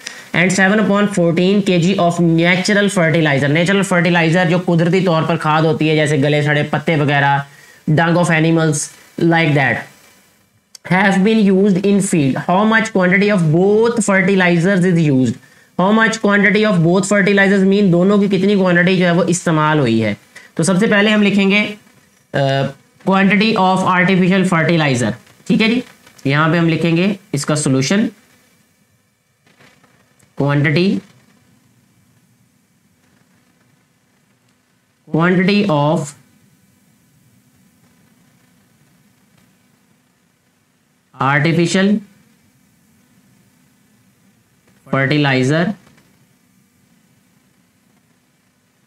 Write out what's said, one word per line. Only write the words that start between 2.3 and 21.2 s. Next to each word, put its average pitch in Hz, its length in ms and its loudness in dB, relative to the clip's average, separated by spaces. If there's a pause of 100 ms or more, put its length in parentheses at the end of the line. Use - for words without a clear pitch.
fertilizer, 156 560 0
Natural 180 340 0
fertilizer 175 680 0
जो - 100 0
कुदरती 175 460 0
तौर 160 220 0
पर 170 100 -2
खाद 156 280 0
होती 156 220 0
है 156 80 0
जैसे 151 220 0
गले 147 260 0
सड़े 147 200 0 (100)
पत्ते 156 220 -2
वगैरह, 143 480 0 (560)
dung 170 220 0
of 170 140 0
animals 160 500 0 (480)
like 160 240 0
that 127 240 -2 (1120)
have 190 340 0
been 220 240 2
used 190 420 2
in 196 100 2 (100)
field, 139 360 0
how 180 120 0 (120)
much 220 220 -2
quantity 190 420 0
of 170 100 0 (120)
both 214 480 2
fertilizers 185 880 0
is 165 140 0
used, 131 280 0 (440)
how 190 200 2
much 220 220 -2
quantity 202 500 2
of 175 160 0
both 190 260 0
fertilizers 196 600 2
mean 202 180 2
दोनों 190 280 2
की 202 100 0
कितनी 202 260 0
quantity 185 420 2
जो 180 80 0
है 175 80 0
वो 175 100 0 (120)
इस्तेमाल 156 440 0
हुई 113 200 0
है। 107 180 -4 (400)
तो 165 60 -2
सबसे 190 240 0
पहले 208 240 0
हम 214 120 0